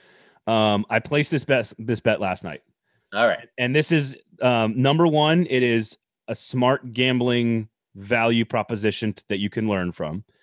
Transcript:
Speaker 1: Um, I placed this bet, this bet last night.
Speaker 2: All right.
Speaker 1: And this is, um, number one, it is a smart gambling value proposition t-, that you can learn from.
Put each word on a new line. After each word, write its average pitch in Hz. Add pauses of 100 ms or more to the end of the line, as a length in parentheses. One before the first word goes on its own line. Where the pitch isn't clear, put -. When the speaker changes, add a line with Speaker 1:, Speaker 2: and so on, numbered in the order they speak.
(520)
Speaker 1:
Um, 107
I 113
placed 147
this 151
bet, 127
this 113
bet 101
last 92
night. 80 (520)
Speaker 2:
All 113
right. - (100)
Speaker 1:
And 127
this 151
is, 143 (260)
um, 120
number 151
one, 156
it 127
is 117 (320)
a 113
smart 127
gambling 120 (280)
value 117
proposition 107
t-, -
that 101
you 101
can 110
learn 92
from. 82 (200)